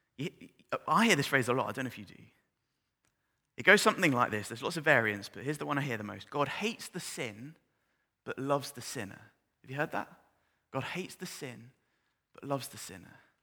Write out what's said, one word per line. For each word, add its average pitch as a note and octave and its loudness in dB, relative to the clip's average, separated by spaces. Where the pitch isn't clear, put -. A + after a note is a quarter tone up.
you, C#3+ -6
I F#3 6
hear G3 6
this C#3 2
phrase B2+ 2
a B2 2
lot, A#2 0
I G#2+ -6
don't C3 -6
know B2 -6
if - -12
you G#2 -14
do. - -20
It A#2+ -8
goes G3+ 10
something G3 6
like A#2+ 4
this. G#2 -2
There's A#2 -8
lots D#3+ -2
of D3+ -6
variants, A2+ 4
but G2 -12
here's D3 -4
the D3 -6
one C#3+ 0
I - 0
hear C3+ -2
the G#2+ -6
most. G2+ -10
"God C#3+ 0
hates - -6
the F3 -10
sin, B2 -10
but - -6
loves C#3 -2
the A#2+ -16
sinner." - -12
Have - -20
you C3+ -8
heard D#3 -2
that? - -4
"God C3 -4
hates - -8
the F#3 -12
sin, B2 -14
but - -16
loves C#3 -4
the G#2+ -16
sinner." - -16